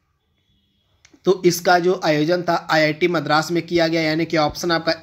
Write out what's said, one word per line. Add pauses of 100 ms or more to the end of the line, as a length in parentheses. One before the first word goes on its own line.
(1300)
तो
इसका
जो
आयोजन
था
आईआईटी
मद्रास
में
किया
गया,
यानी
कि
ऑप्शन
आपका